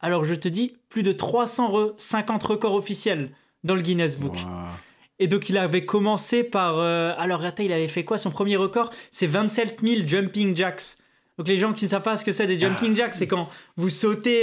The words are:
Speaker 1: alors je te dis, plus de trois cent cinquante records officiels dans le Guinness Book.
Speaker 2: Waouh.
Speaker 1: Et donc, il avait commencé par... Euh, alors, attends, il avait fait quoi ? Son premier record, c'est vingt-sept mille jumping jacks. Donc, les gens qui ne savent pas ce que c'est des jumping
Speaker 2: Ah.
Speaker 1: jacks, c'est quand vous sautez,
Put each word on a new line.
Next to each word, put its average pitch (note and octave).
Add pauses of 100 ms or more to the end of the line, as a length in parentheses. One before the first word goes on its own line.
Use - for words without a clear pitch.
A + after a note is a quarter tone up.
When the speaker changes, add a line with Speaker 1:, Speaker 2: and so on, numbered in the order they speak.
Speaker 1:
alors E3+
je E3
te E3
dis, A3 (120)
plus A3
de F#3+
trois A#3
cent A#3 (240)
cinquante G#3+
records G#3+
officiels G3 (340)
dans F3+
le F#3
Guinness E3
Book. C#3
Speaker 2:
Waouh. F2 (520)
Speaker 1:
Et F#3
donc, G3
il G3
avait F3+
commencé G#3
par... F3+
Euh, E3+
alors, F3
attends, F3
il F#3
avait D#3+
fait E3
quoi ? G#3+
Son G3
premier G3+
record, G3 (200)
c'est -
vingt-sept G#3+
mille A3
jumping F#3+
jacks. F3+ (540)
Donc, D#3+
les F#3+
gens A3
qui G#3+
ne D#3+
savent G3
pas A3
ce G#3+
que G3+
c'est G#3
des F3+
jumping F#3+
Speaker 2:
Ah. G#3+
Speaker 1:
jacks, A#3
c'est -
quand F3 (280)
vous F3
sautez, A3